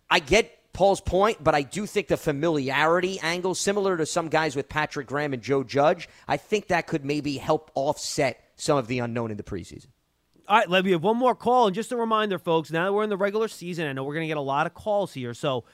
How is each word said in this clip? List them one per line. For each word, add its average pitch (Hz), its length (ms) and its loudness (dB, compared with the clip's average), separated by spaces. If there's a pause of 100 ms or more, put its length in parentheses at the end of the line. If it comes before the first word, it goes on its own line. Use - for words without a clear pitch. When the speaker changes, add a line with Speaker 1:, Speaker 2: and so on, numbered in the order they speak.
(100)
Speaker 1:
I 175 100 4
get 180 340 2 (180)
Paul's 190 280 4
point, 196 420 2
but 151 120 4
I 147 80 2
do 185 240 -6
think - 220 -2
the 165 80 2
familiarity 156 1040 0
angle, 175 340 -2
similar 196 420 0
to 160 100 0
some 165 220 -2
guys 156 260 0
with 139 140 -4
Patrick 147 400 -4
Graham 143 240 -2
and 123 100 -6
Joe 139 220 0
Judge, 147 440 2 (180)
I 147 100 0
think 208 320 -4
that 170 180 0
could 156 180 -4
maybe 143 340 -4
help - 360 -2
offset 139 680 -2 (160)
some 147 220 0
of 120 80 -2
the 123 140 -2
unknown 117 300 -4
in 104 60 -8
the 101 60 -10
preseason. - 440 -12 (600)
Speaker 2:
All 208 120 4
right, 202 120 2
let 185 140 4
me 190 80 2
have 165 100 2
one 220 140 2
more 247 180 2
call. 240 320 4
And 190 80 0
just 220 180 -6
a 247 40 -4
reminder, 214 420 -2
folks, 165 320 -2
now 165 140 0
that 202 80 0
we're 208 120 2
in 214 60 -4
the 196 80 -2
regular 208 300 0
season, 170 380 -6
I 139 60 -4
know 135 120 -6
we're 143 100 -6
gonna 160 140 -4
get 156 100 -2
a 143 40 -2
lot 139 240 0
of 170 60 -6
calls 202 400 -4
here. 120 220 -8
So 131 400 -2